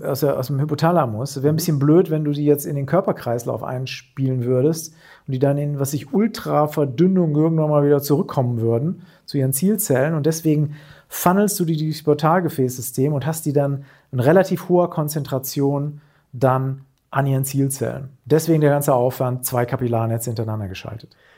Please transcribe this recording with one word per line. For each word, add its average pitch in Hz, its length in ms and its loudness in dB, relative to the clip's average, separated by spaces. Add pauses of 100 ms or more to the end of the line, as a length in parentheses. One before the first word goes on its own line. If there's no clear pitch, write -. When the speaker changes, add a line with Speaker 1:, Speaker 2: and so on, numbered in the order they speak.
Speaker 1:
aus 143 140 -4
der, 143 180 0
aus 123 100 -4
dem 139 120 -4
Hypothalamus, 143 760 0
es 135 60 -6
wäre 147 100 2
ein - 20 2
Speaker 2:
Mhm. - 20 2
Speaker 1:
bisschen 160 240 0
blöd, 156 320 4
wenn 156 120 -2
du 147 80 -2
die 147 140 -2
jetzt 143 200 2
in 160 100 -6
den 139 100 -4
Körperkreislauf 120 800 -2
einspielen 131 800 -4
würdest 131 500 0 (320)
und 143 60 -8
die 127 80 -4
dann 139 180 2
in, 143 220 -4
was 139 160 -2
ich, - 180 -8
Ultraverdünnung 156 1200 2
irgendwann 156 360 2
mal 147 120 4
wieder 143 200 4
zurückkommen 123 580 0
würden 117 400 0 (240)
zu 147 140 -4
ihren 135 120 0
Zielzellen. 160 640 0
Und 151 140 0
deswegen 156 480 0 (320)
funnelst 190 520 0
du 180 60 0
die 160 100 0
durchs 156 280 -4
Portalgefäßsystem 147 1080 0
und 135 120 -4
hast 160 220 -4
die 139 60 -2
dann 139 320 0 (260)
in 131 80 -2
relativ 180 500 2
hoher 175 220 4
Konzentration 143 1080 -4 (320)
dann 131 480 0 (280)
an 139 160 0
ihren 135 200 0
Zielzellen. 135 640 -4 (160)
Deswegen 160 360 2
der 147 80 4
ganze 143 240 2
Aufwand, 127 500 0
zwei 123 220 0
Kapillarnetze 117 640 -2
hintereinander 110 380 -6
geschaltet. - 480 -14 (220)